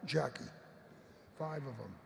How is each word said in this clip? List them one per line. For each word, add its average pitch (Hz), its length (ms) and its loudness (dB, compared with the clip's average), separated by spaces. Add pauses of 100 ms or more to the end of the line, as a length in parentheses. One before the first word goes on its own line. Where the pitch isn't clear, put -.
Jackie. - 380 6 (920)
Five 156 300 0
of 127 140 -2
'em. 95 140 -6 (100)